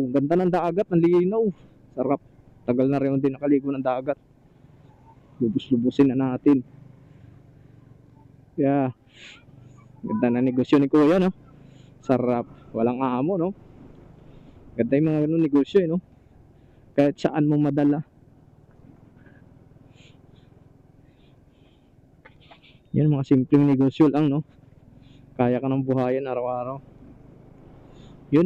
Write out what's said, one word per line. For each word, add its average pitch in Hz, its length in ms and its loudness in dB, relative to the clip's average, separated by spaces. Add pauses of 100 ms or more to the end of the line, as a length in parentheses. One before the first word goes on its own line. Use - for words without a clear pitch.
ganda 143 320 0
ng 180 160 0
dagat, 170 320 -2
ang 170 160 2
linaw. 180 400 2 (560)
Sarap. 135 240 -4 (400)
Tagal 131 240 0
na 139 80 0
rin 135 240 0
hindi 139 80 0
nakaligo 139 480 0
ng 131 80 -6
dagat. 131 480 -6 (1120)
Lubos-lubusin 123 720 0
na 127 40 -4
natin. 135 440 0 (1900)
Yeah. 139 400 -2 (1080)
Ganda 113 320 -4
na 123 80 -2
negosyo 127 360 0
ni 139 120 2
Kuya, 156 320 4
no? 185 120 0 (680)
Sarap. 120 480 -2 (240)
Walang 120 280 -2
amo, 135 360 -4
no? 170 120 -4 (1200)
Ganda 123 240 -2
yung 156 160 2
mga 151 160 0
ganun 165 160 0
negosyo, 143 400 0
eh, 160 40 -2
no? 175 120 -2 (960)
Kahit 143 240 0
saan 151 240 0
mo 147 120 2
madala. 147 440 0 (4000)
Yan, 151 220 2
mga 135 160 -4
simpleng 143 400 2
negosyo 135 400 2
lang, 147 200 0
no? 143 120 -2 (960)
Kaya 123 240 0
ka 135 80 -4
nang 135 160 -2
buhayin 131 420 -2
araw-araw. 123 540 -6 (1500)
Yun, 165 120 4